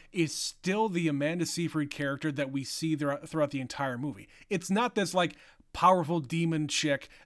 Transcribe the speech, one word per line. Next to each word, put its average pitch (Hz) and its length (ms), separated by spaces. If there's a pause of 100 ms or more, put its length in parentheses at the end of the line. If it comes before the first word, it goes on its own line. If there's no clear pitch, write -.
(120)
is 160 240
still 208 540
the 170 180
Amanda 156 380
Seyfried 156 440
character 143 440
that 135 180
we 139 140
see 160 320
thro-, 143 280
throughout 151 260
the 135 100
entire 131 360
movie. 131 300 (220)
It's 185 200
not 220 260
this, 196 180
like, 180 240 (340)
powerful 175 480
demon 160 480
chick 143 400 (180)